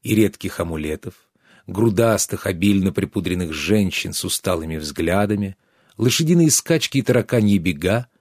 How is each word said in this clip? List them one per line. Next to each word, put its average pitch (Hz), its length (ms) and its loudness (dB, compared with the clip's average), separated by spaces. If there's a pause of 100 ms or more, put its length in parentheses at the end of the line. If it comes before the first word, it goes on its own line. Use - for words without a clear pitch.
и - 100 -2
редких 104 460 0
амулетов, 78 560 -6 (500)
грудастых, 107 800 0
обильно 95 480 0
припудренных 90 580 -4
женщин 92 640 -2
с - 100 -6
усталыми 80 540 -4
взглядами, 95 800 -2 (400)
лошадиные 156 540 4
скачки - 480 0
и - 20 -2
тараканьи 107 560 2
бега, 90 520 -2 (120)